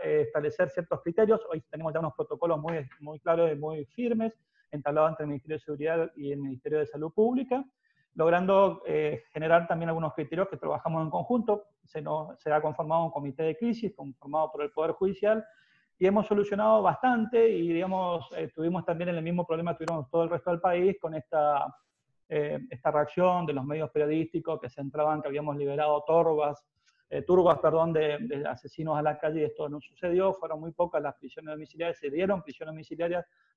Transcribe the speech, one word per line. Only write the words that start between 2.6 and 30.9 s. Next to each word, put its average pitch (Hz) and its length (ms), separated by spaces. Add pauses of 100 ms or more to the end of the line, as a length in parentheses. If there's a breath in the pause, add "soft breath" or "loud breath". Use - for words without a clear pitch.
muy, 156 260 (140)
muy 151 200
claros 165 300
y 147 60
muy 151 300
firmes, 226 520 (320)
entablados 151 420
entre 156 120
el 147 40
Ministerio 147 280
de - 80
Seguridad 160 520
y 143 160
el 143 60
Ministerio 139 420
de 147 60
Salud 156 280
Pública, 254 500 (500)
logrando, 185 720
eh, 151 360 (100)
generar 165 340
también 170 220
algunos 165 240
criterios 160 360
que 151 100
trabajamos 160 440
en 160 60
conjunto. 208 600 (160)
Se 156 180
nos, 156 380
se 151 120
ha 151 80
conformado 156 440
un 165 60
comité 143 320
de 160 140
crisis 226 400
conformado 147 560
por 147 100
el 147 80
Poder 160 220
Judicial 202 500 (560 soft breath)
y 185 80
hemos 202 200
solucionado 208 560
bastante 226 640
y, 170 240
digamos, 180 640
eh, 165 180
tuvimos 170 300
también 175 240
el 170 140
mismo 175 240
problema 165 320
que 160 80
tuvimos 160 240
todo 165 140
el 165 60
resto 175 200
del 170 100
país 180 400
con 160 140
esta, 147 600 (540)
eh, 151 300 (100)
esta 127 220
reacción 175 560
de 151 80
los 131 100
medios 151 260
periodísticos 156 720
que - 80
centraban 151 540
que 147 60
habíamos 147 280
liberado 147 500
torbas, 160 560 (460)
eh, 143 140
turbas, 175 380
perdón, 160 340
de, 151 260
de 143 260
asesinos 151 520
a 151 40
la 147 160
calle, 156 220
y 151 40
esto 151 260
no 147 100
sucedió, 180 540
fueron 156 260
muy 165 120
pocas 170 280